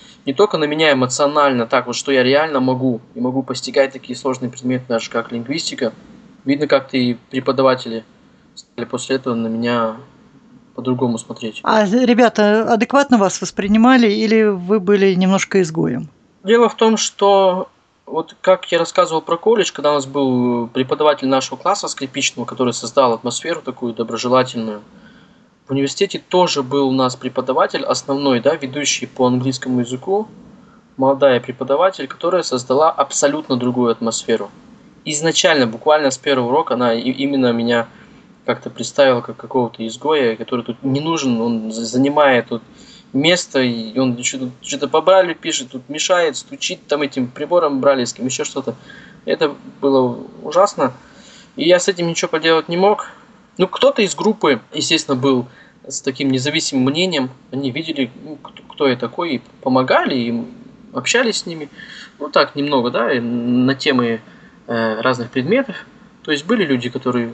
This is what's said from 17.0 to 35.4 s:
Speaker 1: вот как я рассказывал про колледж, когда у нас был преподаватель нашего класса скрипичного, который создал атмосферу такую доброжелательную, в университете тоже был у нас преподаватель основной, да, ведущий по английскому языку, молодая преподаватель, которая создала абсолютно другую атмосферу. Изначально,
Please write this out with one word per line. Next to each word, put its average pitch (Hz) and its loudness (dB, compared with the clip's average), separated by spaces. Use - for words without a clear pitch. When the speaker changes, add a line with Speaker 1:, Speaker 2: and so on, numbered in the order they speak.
Speaker 1:
вот 160 -6
как 185 2
я 175 2
рассказывал 165 0
про 165 -4
колледж, 214 2
когда 147 0
у 147 2
нас 139 -2
был 123 0
преподаватель 143 0
нашего 131 -2
класса 185 -2
скрипичного, 131 -6
который 127 -2
создал 120 2
атмосферу 147 -6
такую 120 -8
доброжелательную, 117 -2
в - -6
университете 139 -2
тоже 175 2
был 135 0
у - 0
нас 127 0
преподаватель 131 -2
основной, 139 0
да, 143 2
ведущий 139 -4
по - 0
английскому 127 0
языку, 131 -4
молодая 135 4
преподаватель, 139 -2
которая 175 -2
создала 131 2
абсолютно 143 -2
другую 123 0
атмосферу. 113 -4
Изначально, 156 2